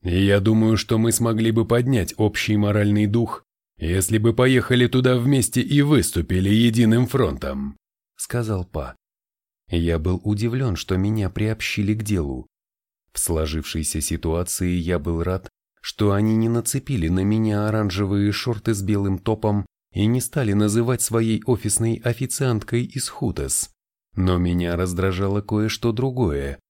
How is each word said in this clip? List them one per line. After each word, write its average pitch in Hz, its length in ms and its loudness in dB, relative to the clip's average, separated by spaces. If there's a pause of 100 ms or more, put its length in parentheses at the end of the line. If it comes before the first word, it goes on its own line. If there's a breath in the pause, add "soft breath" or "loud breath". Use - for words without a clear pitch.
И 90 220 2
я 101 160 4
думаю, 110 380 2
что 117 180 -2
мы 113 160 2
смогли 113 380 0
бы 113 160 2
поднять 120 500 0
общий 104 400 0
моральный 104 500 2
дух, 110 380 -2 (320)
если 95 400 0
бы 110 160 2
поехали 127 540 4
туда 127 320 2
вместе 131 420 2
и 143 220 2
выступили 95 680 2
единым 113 580 4
фронтом», 69 720 -4 (400)
сказал 110 480 -4
Па. 67 320 -10 (720)
Я 85 300 0
был 90 260 0
удивлен, 113 520 -2
что 92 200 -2
меня 101 320 0
приобщили 107 640 -2
к 110 100 -2
делу. 78 460 -4 (680)
В - 60 -6
сложившейся 78 800 -2
ситуации 85 720 -2
я 87 260 -2
был 82 240 -2
рад, 92 260 -4 (320)
что - 320 -2
они 107 220 2
не 113 140 2
нацепили 117 600 -2
на 90 120 2
меня 107 480 0
оранжевые 101 640 0
шорты 113 420 -2
с 98 80 -6
белым 98 360 0
топом 104 460 0 (280)
и 98 140 0
не 123 140 2
стали 120 320 -2
называть 113 480 2
своей 113 440 0
офисной 113 580 0
официанткой 120 840 -2
из - 240 -8
Хутес. - 600 -4 (460)
Но 92 220 2
меня 87 380 0
раздражало 95 680 -2
кое-что 107 500 -2
другое. 107 680 -2 (120)